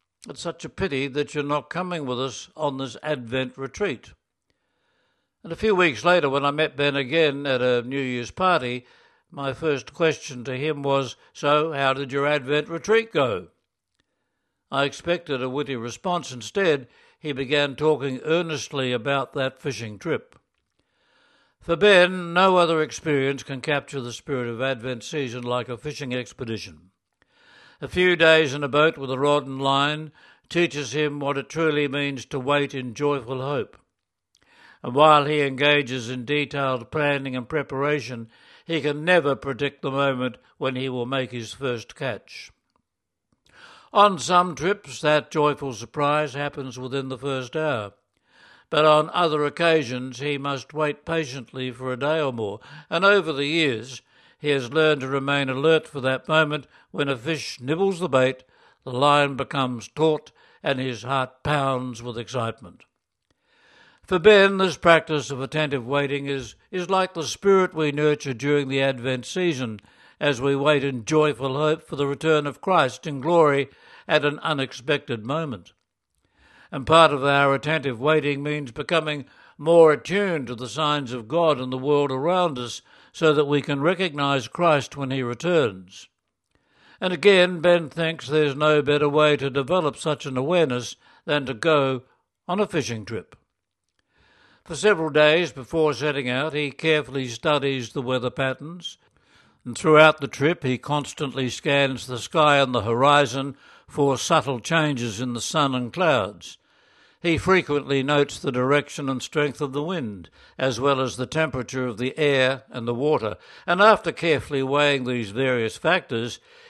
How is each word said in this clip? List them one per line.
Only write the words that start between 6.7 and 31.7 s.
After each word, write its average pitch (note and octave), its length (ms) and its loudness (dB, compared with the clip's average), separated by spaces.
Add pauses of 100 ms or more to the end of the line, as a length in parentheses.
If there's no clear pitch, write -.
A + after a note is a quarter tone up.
Ben C#3+ 200 0
again C#3+ 500 0
at C3 160 0
a B2 200 2
New C3+ 200 -6
Year's B2 300 -6
party, B2+ 540 0 (440)
my C#3 240 -6
first C#3+ 400 -4
question D3 500 -2
to B2+ 140 -6
him C#3+ 240 -4
was, C#3 340 0 (160)
"So, D3+ 400 0
how C#3 220 0
did C3+ 180 -6
your C#3 140 0
Advent D3 420 0
retreat A3 440 0
go?" G#2+ 360 0 (1200)
I C#3 140 0
expected D3 580 -4
a C3 80 -4
witty C3+ 260 -6
response. B2 560 -6
Instead, C3+ 560 -2 (320)
he D3+ 120 -6
began C#3 440 -2
talking C#3 480 0
earnestly D3+ 640 -2
about C3 440 -2
that C3+ 240 -4
fishing G#2+ 400 -10
trip. - 360 -6 (1300)
For E3+ 160 -2
Ben, F3+ 560 4
no F#3 240 6
other E3 240 4
experience C#3 600 -2
can C3+ 180 -10
capture C#3+ 400 -4
the A#2+ 140 -8
spirit B2+ 340 -6
of A#2 140 -6
Advent B2+ 420 -6
season B2+ 380 -6
like A#2+ 260 -4
a B2 80 -8
fishing C3+ 380 -10
expedition. G2+ 760 -10 (920)
A C#3 60 -10
few F3+ 280 2
days D#3+ 380 6
in D3 100 -4
a C#3 40 -2
boat D3+ 280 4
with C3+ 140 -8
a C3 80 -2
rod C#3+ 280 2
and C3+ 140 -8
line C#3+ 500 0 (380)
teaches C#3+ 460 -2
him D3 260 -2
what C#3 160 -2
it C3+ 140 -8
truly D3+ 360 0